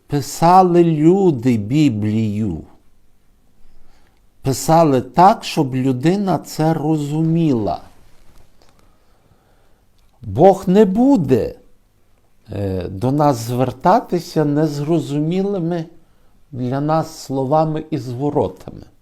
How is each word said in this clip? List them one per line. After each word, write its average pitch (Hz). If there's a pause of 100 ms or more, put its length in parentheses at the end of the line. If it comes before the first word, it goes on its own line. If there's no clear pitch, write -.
писали 175
люди 156
Біблію. 107 (1800)
Писали 139
так, 196
щоб 135
людина 143
це 160
розуміла. 151 (2500)
Бог 180
не 196
буде, 185 (960)
е, 95
до 98
нас 147
звертатися 131
незрозумілими 160 (680)
для 127
нас 156
словами 151
і 151
зворотами. 127 (200)